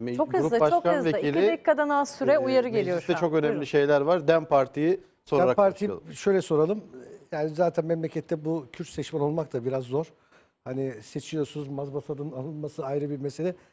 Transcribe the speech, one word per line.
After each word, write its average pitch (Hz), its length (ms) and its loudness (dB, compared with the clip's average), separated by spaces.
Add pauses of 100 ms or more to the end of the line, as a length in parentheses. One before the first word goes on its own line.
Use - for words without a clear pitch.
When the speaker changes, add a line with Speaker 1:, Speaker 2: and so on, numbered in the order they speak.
Speaker 1:
me-, 123 160 -4
Speaker 2:
Çok 294 140 0
Speaker 1:
Grup 370 100 2
Speaker 2:
hızlı, 226 180 2
çok - 20 2
Speaker 1:
Başkan 330 340 4
Speaker 2:
hızlı. 269 140 0
İki 180 100 2
Speaker 1:
Vekili, 311 280 2
Speaker 2:
dakikadan 302 420 2
az 285 220 0
süre 269 220 0
Speaker 1:
e, 302 60 6
Speaker 2:
uyarı 262 300 2
geliyor 190 280 0
Speaker 1:
mecliste 170 160 -2
Speaker 2:
şu 160 40 0
an. 160 40 -4
Speaker 1:
çok 165 120 2
önemli 156 160 2
Speaker 2:
Buyurun. 147 160 -2
Speaker 1:
şeyler 143 360 4
var. 151 280 2
dem 165 160 4
Parti'yi 147 560 2 (240)
sonra - 220 2
Speaker 3:
dem 127 80 4
Parti 196 320 2
Speaker 1:
konuşalım. 101 280 -10
Speaker 3:
şöyle 196 280 2
soralım. 165 420 0 (480)
Yani 156 160 -2
zaten 160 360 0
memlekette 160 600 -4
bu 160 280 -4
Kürt - 160 -12
seçmen 151 320 -6
olmak 147 320 -2
da 120 120 -4
biraz 131 200 -2
zor. 139 280 -4 (520)
Hani 131 380 -6
seçiyorsunuz, 147 640 -6
mazbatanın 143 640 -8
alınması 147 540 -10
ayrı 143 240 -2
bir 143 100 -6
mesele. 156 340 -4 (180)